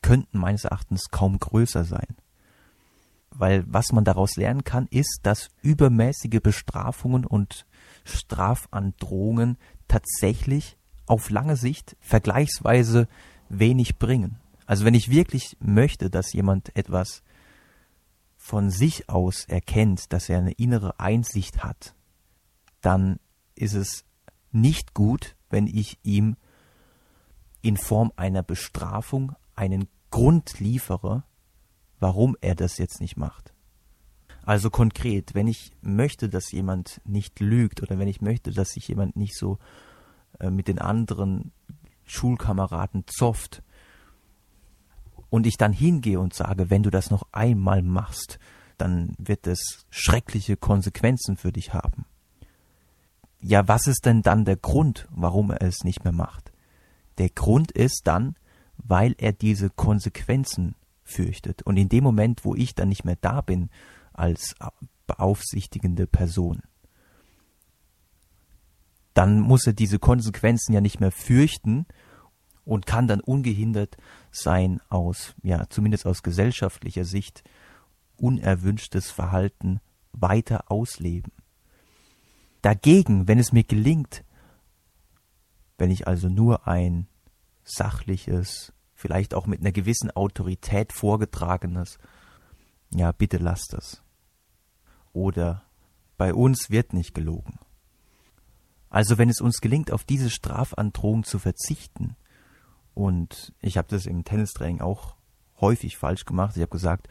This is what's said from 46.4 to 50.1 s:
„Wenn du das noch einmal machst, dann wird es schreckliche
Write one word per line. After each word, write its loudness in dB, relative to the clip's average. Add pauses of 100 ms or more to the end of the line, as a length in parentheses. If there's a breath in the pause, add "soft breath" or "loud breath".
„Wenn 4
du 2
das 0
noch 0
einmal 2
machst, -4 (380 loud breath)
dann -2
wird -4
es -6
schreckliche -2